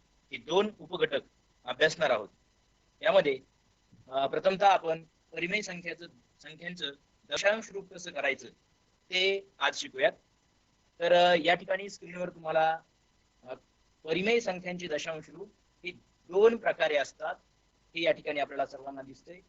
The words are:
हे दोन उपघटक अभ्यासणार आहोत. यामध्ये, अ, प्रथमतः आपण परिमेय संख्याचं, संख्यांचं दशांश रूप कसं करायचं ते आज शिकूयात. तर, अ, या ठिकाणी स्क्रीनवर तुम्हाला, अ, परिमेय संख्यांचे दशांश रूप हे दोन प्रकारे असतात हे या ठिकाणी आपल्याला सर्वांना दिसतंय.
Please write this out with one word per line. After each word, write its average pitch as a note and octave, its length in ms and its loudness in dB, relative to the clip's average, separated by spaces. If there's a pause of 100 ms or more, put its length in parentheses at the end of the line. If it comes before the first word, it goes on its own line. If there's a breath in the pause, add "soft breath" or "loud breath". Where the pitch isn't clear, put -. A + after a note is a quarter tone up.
(320)
हे C3+ 60 -10
दोन F3+ 420 0
उपघटक D#3 400 -2 (460)
अभ्यासणार D#3 440 2
आहोत. G#2 200 0 (720)
यामध्ये, D3+ 380 4 (680)
अ, C3+ 200 0
प्रथमतः F3 400 2
आपण E3 360 2 (280)
परिमेय F3 300 -4
संख्याचं, F3 440 -10 (340)
संख्यांचं D#3+ 520 -12 (380)
दशांश G3+ 420 0
रूप F#3+ 220 -12
कसं F3 180 -14
करायचं C3+ 360 -4 (640)
ते F#3+ 500 0
आज C#3 180 0
शिकूयात. C3+ 340 0 (880)
तर, E3+ 140 4
अ, F3+ 260 6
या E3 140 4
ठिकाणी F#3+ 360 -4
स्क्रीनवर F3 400 -10
तुम्हाला, D#3+ 500 0 (640)
अ, B2+ 100 -12 (500)
परिमेय F#3+ 360 0
संख्यांचे F3+ 480 -6
दशांश D3+ 420 -6
रूप F#3+ 220 -18 (320)
हे F3+ 80 -10 (360)
दोन A3 300 6
प्रकारे D#3+ 380 0
असतात D#3 400 -4 (600)
हे E3+ 60 -6
या D#3+ 100 2
ठिकाणी D3 280 -4
आपल्याला C#3 260 -2
सर्वांना C#3 360 -14
दिसतंय. D3+ 480 -20